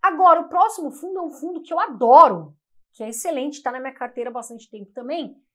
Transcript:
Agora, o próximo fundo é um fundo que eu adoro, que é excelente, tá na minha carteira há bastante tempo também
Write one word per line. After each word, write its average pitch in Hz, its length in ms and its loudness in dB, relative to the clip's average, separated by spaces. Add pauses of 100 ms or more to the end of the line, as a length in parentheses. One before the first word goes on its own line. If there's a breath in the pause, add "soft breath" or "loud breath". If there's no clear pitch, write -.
Agora, 339 380 4
o 339 80 -12
próximo 359 420 -2
fundo 381 280 -12
é 359 40 -8
um 311 80 -10
fundo 330 320 -12
que 339 100 -14
eu 330 60 -6
adoro, 240 800 6 (360)
que 226 120 -18
é 214 40 -14
excelente, 285 540 -10
tá 262 80 -6
na 254 100 -10
minha 262 140 -12
carteira 247 360 -12
há - 20 -20
bastante 233 380 -16
tempo 202 220 -20
também 262 440 -12 (180)